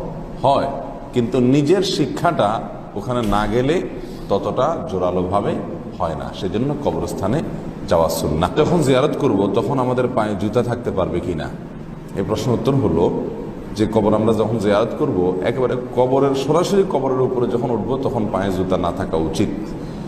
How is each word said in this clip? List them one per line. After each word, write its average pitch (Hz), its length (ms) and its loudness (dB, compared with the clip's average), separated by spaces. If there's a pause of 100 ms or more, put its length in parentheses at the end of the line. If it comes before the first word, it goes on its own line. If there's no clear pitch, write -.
(420)
হয়, 135 260 2 (440)
কিন্তু 127 280 2
নিজের 147 420 4
শিক্ষাটা 120 760 0 (340)
ওখানে 120 280 -2
না 104 240 2
গেলে 127 420 0 (400)
ততটা 110 640 0
জোরালোভাবে 92 640 0 (440)
হয় 82 160 -2
না। 67 160 -8 (100)
সেজন্য 107 340 -2 (100)
কবরস্থানে 92 580 -2 (460)
যাওয়া 82 200 6
সুন্নাহ। 82 480 0
যখন 160 260 4
জিয়ারত 131 360 4
করব 101 360 2
তখন 110 240 0
আমাদের 127 260 2 (100)
পায়ে 107 260 0
জুতা 107 220 2
থাকতে 117 280 -4
পারবে 87 300 0
কি 90 140 -2
না, 73 140 -4 (680)
এই 98 120 0
প্রশ্ন 120 240 0
উত্তর 135 220 2
হলো 101 480 2 (540)
যে 107 180 2
কবর 107 200 4
আমরা 110 180 4
যখন 110 260 0
জিয়ারত 104 300 4 (100)
করব 92 460 0
একেবারে 123 320 0 (200)
কবরের, 135 380 4
সরাসরি 175 580 2
কবরের 131 280 0
উপরে 123 260 2
যখন 117 240 0
উঠব 113 320 -2
তখন 110 300 0
পায়ে 95 200 0
জুতা 92 240 0
না 87 160 0
থাকা 87 240 -2
উচিত। 80 320 0 (600)